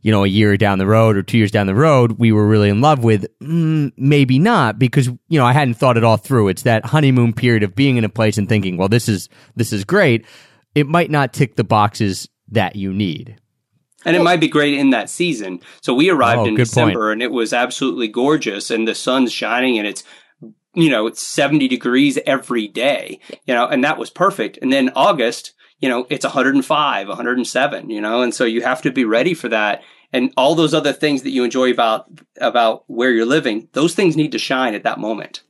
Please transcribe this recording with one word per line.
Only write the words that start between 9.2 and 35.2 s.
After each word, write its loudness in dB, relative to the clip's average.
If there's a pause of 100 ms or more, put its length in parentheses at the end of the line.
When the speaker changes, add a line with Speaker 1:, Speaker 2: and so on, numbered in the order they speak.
Speaker 1:
this -4
is -4
great." 2 (500)
It 2
might 0
not 0
tick -2
the -2
boxes 0 (200)
that -2
you -6
need. -6 (640)
Speaker 2:
And 0
it 2
Speaker 1:
Well 2
Speaker 2:
might 2
be 2
great 0
in 2
that 0
season. -6 (200)
So -4
we 2
arrived 2
Speaker 1:
Oh, 0
Speaker 2:
in 0
Speaker 1:
good 0
point. 2
Speaker 2:
December, -2
and -4
it -4
was -2
absolutely -2
gorgeous, -2
and -2
the -2
sun's -2
shining, -2
and -4
it's, -10 (680)
you 2
know, 0
it's -8
seventy 0
degrees 0
every -4
day, -4 (280)
you -2
know, 0
and -2
that -2
was -12
perfect. -2
And -2
then 0
August, -2 (260)
you -2
know, -4
it's -6
a -4
hundred 0
and 2
five, -4
a -8
hundred -4
and -4
seven, -4
you -8
know, -2
and -4
so -2
you -2
have -4
to -2
be -2
ready 0
for -10
that. -2 (300)
And -2
all 2
those 0
other 0
things -2
that -8
you -2
enjoy 0
about, -2 (320)
about 0
where -2
you're 0
living, -2
those -2
things 0
need -2
to -6
shine -4
at -10
that -4
moment. -10